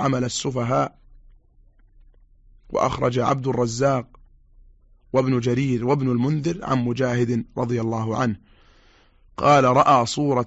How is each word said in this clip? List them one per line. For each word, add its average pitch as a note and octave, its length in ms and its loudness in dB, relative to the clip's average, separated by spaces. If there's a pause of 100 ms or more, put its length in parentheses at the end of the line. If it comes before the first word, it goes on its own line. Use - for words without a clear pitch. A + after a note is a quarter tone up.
عمل C3 240 0
السفهاء'". B2+ 760 -2 (1700)
وأخرج B2+ 480 -2
عبد C3 280 -2
الرزاق B2 600 0 (1080)
وابن C3 280 2
جرير B2 460 0
وابن C3+ 240 0
المنذر D3 540 -2
عن B2+ 200 0
مجاهد A#2+ 600 0 (140)
رضي A#2+ 220 -2
الله A2+ 360 -4
عنه A#2 200 0 (1000)
قال: C#3+ 280 4
"رأى B2+ 420 4
صورة C#3 400 -2